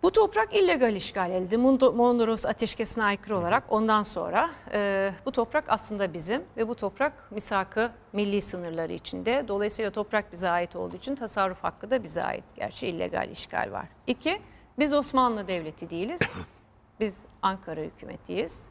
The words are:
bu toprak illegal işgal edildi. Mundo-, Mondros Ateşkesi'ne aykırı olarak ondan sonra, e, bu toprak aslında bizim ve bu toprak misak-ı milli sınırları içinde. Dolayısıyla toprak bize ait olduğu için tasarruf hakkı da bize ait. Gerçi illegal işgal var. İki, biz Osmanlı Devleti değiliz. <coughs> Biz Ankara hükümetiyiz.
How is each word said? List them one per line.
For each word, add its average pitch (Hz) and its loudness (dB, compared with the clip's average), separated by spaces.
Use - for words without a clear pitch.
bu 370 6
toprak 427 4
illegal 311 4
işgal 185 -2
edildi. 185 0
Mundo-, 262 6
Mondros 233 4
Ateşkesi'ne 226 0
aykırı 202 0
olarak 180 2
ondan 214 4
sonra, 190 0
e, 196 0
bu 269 -2
toprak 247 0
aslında 202 0
bizim 185 -2
ve 226 0
bu 233 -4
toprak 254 -4
misak-ı 208 -2
milli 202 2
sınırları 165 -4
içinde. 220 -2
Dolayısıyla 208 -2
toprak 208 -2
bize 175 -2
ait 175 0
olduğu 180 -6
için 262 -6
tasarruf 196 -4
hakkı - -4
da 254 0
bize 160 -4
ait. - -4
Gerçi - -6
illegal 175 -2
işgal - -4
var. 98 -8
İki, 311 -2
biz 285 4
Osmanlı 254 2
Devleti 165 -6
değiliz. 220 -4
<coughs> - -20
Biz 214 -4
Ankara 190 -4
hükümetiyiz. - -8